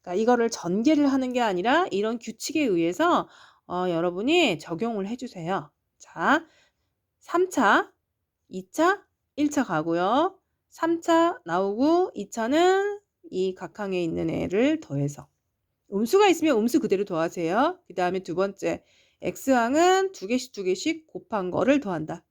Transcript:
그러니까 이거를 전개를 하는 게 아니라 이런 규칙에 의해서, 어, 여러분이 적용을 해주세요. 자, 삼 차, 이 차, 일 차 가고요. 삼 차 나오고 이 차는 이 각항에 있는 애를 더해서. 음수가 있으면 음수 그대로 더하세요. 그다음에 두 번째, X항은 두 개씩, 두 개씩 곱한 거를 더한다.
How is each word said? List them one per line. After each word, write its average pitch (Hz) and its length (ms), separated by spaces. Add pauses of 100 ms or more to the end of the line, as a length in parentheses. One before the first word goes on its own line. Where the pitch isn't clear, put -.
그러니까 202 220
이거를 233 260
전개를 233 600
하는 262 260
게 247 80
아니라 226 480
이런 220 280
규칙에 294 460
의해서, 180 640 (380)
어, 180 240
여러분이 185 680
적용을 202 500
해주세요. 190 640 (280)
자, 247 480 (720)
삼 370 320
차, 269 420 (560)
이 185 220
차, 370 320 (340)
일 294 140
차 294 120
가고요. 185 760 (320)
삼 330 320
차 339 420
나오고 214 680
이 202 160
차는 370 680 (320)
이 185 240
각항에 185 480
있는 170 280
애를 196 500
더해서. 143 480 (640)
음수가 240 360
있으면 311 280
음수 240 240
그대로 202 240
더하세요. 180 720 (100)
그다음에 180 320
두 185 140
번째, 185 480 (380)
X항은 302 920
두 190 140
개씩, 247 260
두 202 100
개씩 208 460
곱한 185 420
거를 247 300
더한다. 165 500